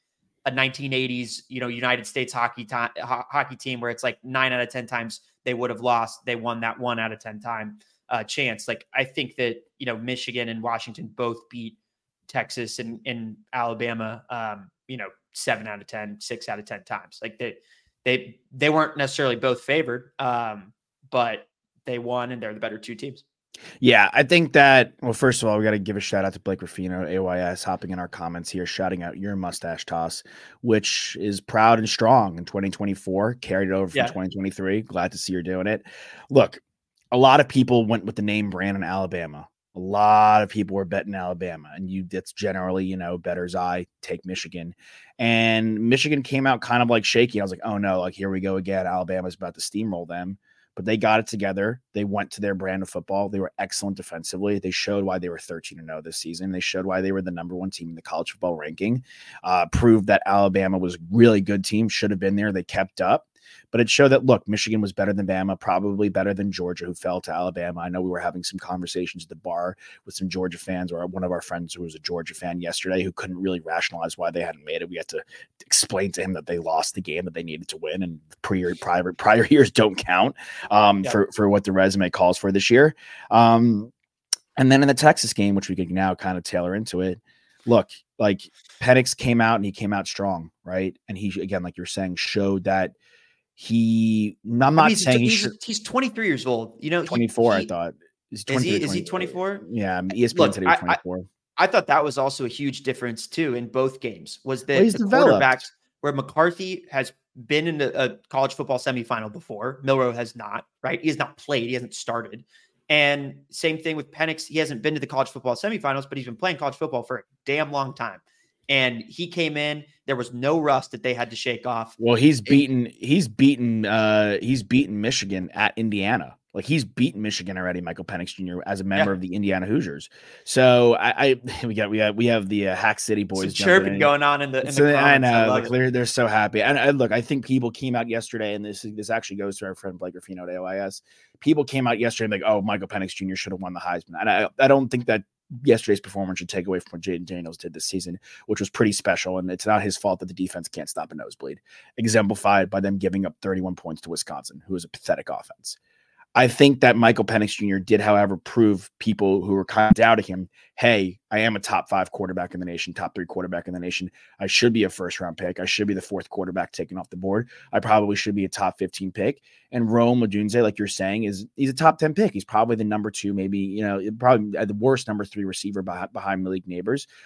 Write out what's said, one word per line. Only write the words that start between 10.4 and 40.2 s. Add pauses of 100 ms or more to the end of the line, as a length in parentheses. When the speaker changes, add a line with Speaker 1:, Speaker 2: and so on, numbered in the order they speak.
Speaker 1:
and
Washington
both
beat (500)
Texas
and,
and (160)
Alabama,
um, (160)
you
know, (240)
seven
out
of
ten,
six
out
of
ten
times.
Like,
they, (480)
they, (140)
they
weren't
necessarily
both
favored,
um, (380)
but (380)
they
won
and
they're
the
better
two
teams. (540)
Speaker 2:
Yeah,
I
think
that,
well,
first
of
all,
we
gotta
give
a
shout
out
to
Blake
Ruffino,
A
Y
S,
hopping
in
our
comments
here,
shouting
out
your
mustache
toss, (380)
which
is
proud
and
strong
in
twenty
twenty-four,
carried
it
over
from
Speaker 1:
Yeah.
Speaker 2:
twenty
twenty-three.
Glad
to
see
you're
doing
it. (460)
Look, (540)
a
lot
of
people
went
with
the
name
brand
in
Alabama. (300)
A
lot